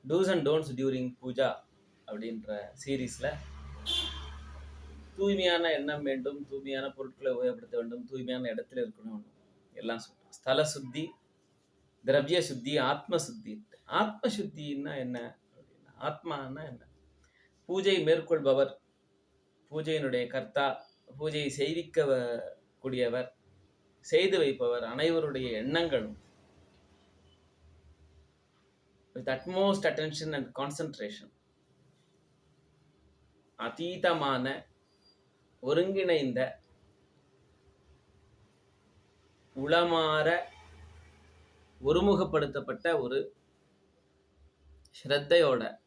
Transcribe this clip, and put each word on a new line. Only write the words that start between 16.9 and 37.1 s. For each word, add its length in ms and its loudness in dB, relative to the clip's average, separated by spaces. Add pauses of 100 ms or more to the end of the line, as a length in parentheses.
பூஜை 340 4
மேற்கொள்பவர், 720 4 (1000)
பூஜையினுடைய 560 0
கர்த்தா, 400 -2 (520)
பூஜையை 320 -2
செய்விக்க 560 0
வ-, 420 0 (320)
கூடியவர், 460 0 (800)
செய்து 320 6
வைப்பவர், 460 2
அனைவருடைய 680 0
எண்ணங்களும் 640 0 (3000)
with 120 -6
utmost 560 2
attention 500 0
and 180 -4
concentration, 760 -6 (2250)
அதீதமான, 880 0 (1160)
ஒருங்கிணைந்த, 800 2 (3250)